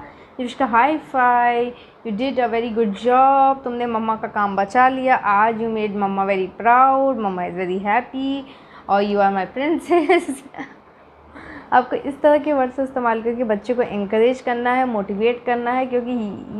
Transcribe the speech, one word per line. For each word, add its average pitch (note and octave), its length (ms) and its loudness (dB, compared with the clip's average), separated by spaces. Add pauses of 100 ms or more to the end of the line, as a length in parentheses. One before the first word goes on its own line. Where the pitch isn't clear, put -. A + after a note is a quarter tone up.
(400)
Rivishka B3 300 -4
high B3+ 280 2 (180)
five, A#3+ 560 2 (360)
you G#3 140 -4
did B3 280 0
a - 20 -6
very A3+ 260 -2
good A3 220 2
job, C4+ 640 4
तुमने A#3+ 220 -4
मम्मा A3+ 300 -2
का A3 120 -6
काम G#3 280 -2
बचा A3+ 340 4
लिया, C4 260 2
आज G#3+ 400 2
you A3+ 140 -4
made G#3+ 240 -2
mama G3 260 -2
very G3 280 0 (140)
proud, C4+ 540 4
mama G3 240 -4
is F3 180 -6
very F#3 280 -4
happy C4 560 -2 (480)
और G3+ 140 2
you G#3 120 -2
are G3 220 2
my F#3 80 -2 (120)
princess।" D#4 760 0 (680)
<laughs> - 720 -12
आपको B3 220 2
इस - 260 -8
तरह D4+ 160 6
के D4 160 -2
वर्ड B3+ 180 0
से C4+ 120 -4
इस्तेमाल A#3+ 380 -2
करके A#3 220 -4
बच्चे G#3+ 300 -2
को A#3+ 80 0
encourage A3 600 0
करना A#3+ 300 -2
है, B3+ 140 0
मोटिवेट A3 600 -2
करना A#3+ 260 -2
है, C4 140 0
क्योंकि A#3+ 580 -4 (160)